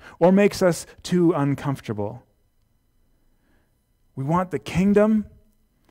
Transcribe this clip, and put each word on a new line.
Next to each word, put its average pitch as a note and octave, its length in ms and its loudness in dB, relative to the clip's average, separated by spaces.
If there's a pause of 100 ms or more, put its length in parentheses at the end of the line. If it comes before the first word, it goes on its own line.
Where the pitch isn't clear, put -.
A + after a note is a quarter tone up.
(180)
or F3 140 4
makes G3+ 280 2
us F3 260 0 (180)
too F3+ 300 2
uncomfortable. C3 920 -6 (1900)
We C3+ 80 -8
want F3 260 -2
the C#3 80 -6
kingdom, G#3 680 2 (640)